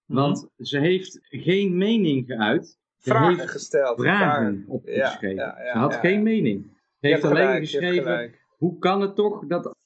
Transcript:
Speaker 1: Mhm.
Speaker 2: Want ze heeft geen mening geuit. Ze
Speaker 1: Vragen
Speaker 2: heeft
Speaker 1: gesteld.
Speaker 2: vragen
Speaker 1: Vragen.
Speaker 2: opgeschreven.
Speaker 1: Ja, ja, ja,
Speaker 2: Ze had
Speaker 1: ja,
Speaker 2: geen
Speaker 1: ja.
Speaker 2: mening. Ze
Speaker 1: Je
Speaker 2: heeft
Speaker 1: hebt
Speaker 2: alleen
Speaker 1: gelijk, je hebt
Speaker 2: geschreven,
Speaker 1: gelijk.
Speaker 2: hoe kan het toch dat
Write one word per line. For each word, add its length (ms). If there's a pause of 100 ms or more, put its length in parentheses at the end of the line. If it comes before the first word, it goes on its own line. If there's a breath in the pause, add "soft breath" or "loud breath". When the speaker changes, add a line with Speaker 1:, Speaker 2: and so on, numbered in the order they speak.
Speaker 1:
Mhm. 140
Speaker 2:
Want 380
ze 220
heeft 420
geen 560
mening 500
geuit. 380 (320)
Ze 120
Speaker 1:
Vragen 300
Speaker 2:
heeft 120
Speaker 1:
gesteld. 500
Speaker 2:
vragen 240
Speaker 1:
Vragen. 420
Speaker 2:
opgeschreven. 680
Speaker 1:
Ja, 220
ja, 60
ja, 80
Speaker 2:
Ze 60
had 160
Speaker 1:
ja, 60
Speaker 2:
geen 180
Speaker 1:
ja. 40
Speaker 2:
mening. 420
Ze 140 (220)
Speaker 1:
Je 80
Speaker 2:
heeft 140
Speaker 1:
hebt 120
Speaker 2:
alleen 140
Speaker 1:
gelijk, 180
je 120
hebt 100
Speaker 2:
geschreven, 240
Speaker 1:
gelijk. 300 (160)
Speaker 2:
hoe 220
kan 220
het 140
toch 320
dat 280 (100)